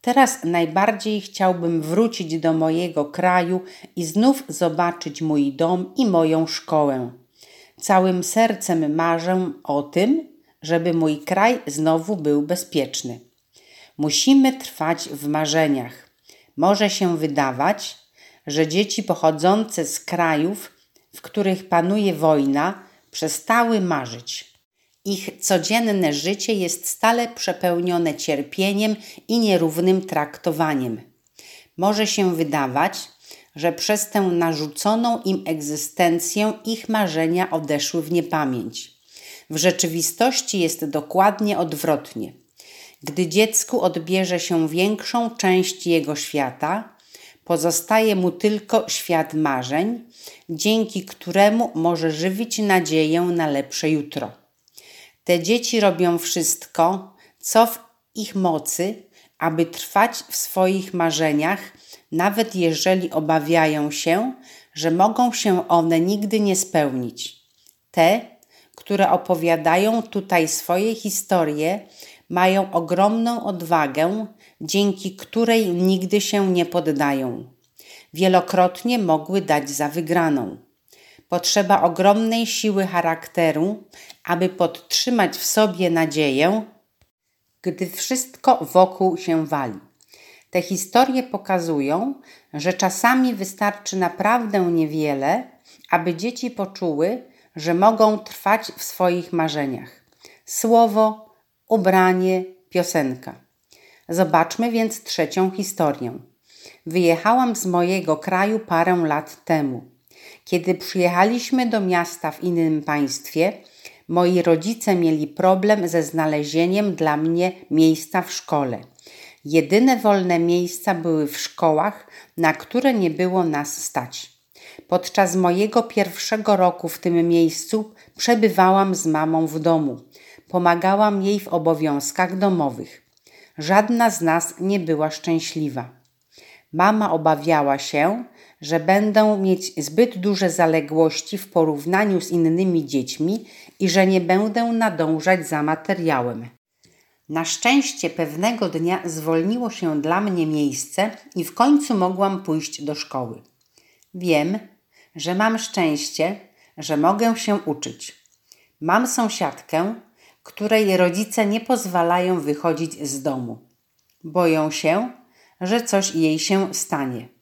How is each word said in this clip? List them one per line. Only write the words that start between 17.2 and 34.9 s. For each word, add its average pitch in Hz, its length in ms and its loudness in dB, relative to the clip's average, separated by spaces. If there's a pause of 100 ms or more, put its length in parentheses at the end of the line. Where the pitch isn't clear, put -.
że 156 220 0
dzieci 202 340 -2
pochodzące 170 840 0
z - 160 -8
krajów, 170 720 -2 (420)
w - 60 -20
których 190 480 -4
panuje 185 460 2
wojna, 147 680 2 (280)
przestały 226 680 0
marzyć. 127 760 -6 (520)
Ich 196 240 -6 (100)
codzienne 196 720 0
życie 190 420 -2
jest 180 340 -4
stale 233 400 0
przepełnione 175 840 -2
cierpieniem 196 840 -2 (320)
i 233 100 0
nierównym 180 640 2
traktowaniem. 147 1000 -4 (760)
Może 202 300 0
się 190 280 0
wydawać, 147 760 -2 (480)
że 165 160 0
przez - 380 -4
tę 208 100 -2
narzuconą 185 1040 -2